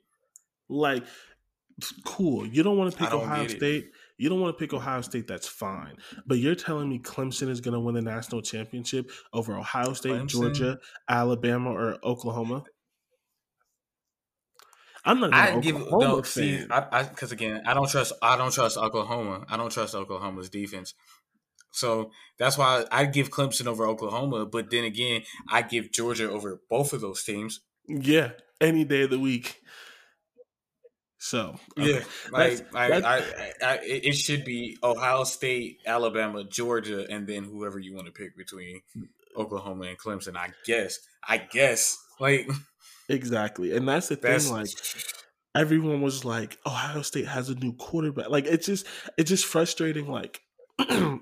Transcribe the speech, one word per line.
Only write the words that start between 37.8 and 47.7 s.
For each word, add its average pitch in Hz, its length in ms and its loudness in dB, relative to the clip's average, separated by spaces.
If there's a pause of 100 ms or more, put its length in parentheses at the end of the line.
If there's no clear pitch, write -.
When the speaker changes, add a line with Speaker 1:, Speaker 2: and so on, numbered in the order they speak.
Speaker 2:
wanna 90 160 -14
pick 92 260 -14
between 92 440 -16 (540)
Oklahoma 98 500 -6
and 90 120 -10
Clemson, 95 400 -8
I 87 160 -8 (100)
guess. 113 360 0 (280)
I 110 100 4
guess. 123 600 2 (220)
Like, 135 280 4 (640)
Speaker 1:
Exactly. 107 640 0
And 131 140 2
that's 165 180 2
the 151 80 -2
Speaker 2:
that's 127 300 4
Speaker 1:
thing, 127 80 -2
like, 107 160 -4 (840)
everyone 156 480 4
was 135 220 0
like, 113 420 -4
"Ohio 143 360 -4
State 139 240 -2
has 131 240 -4
a 127 60 -2
new 123 180 -4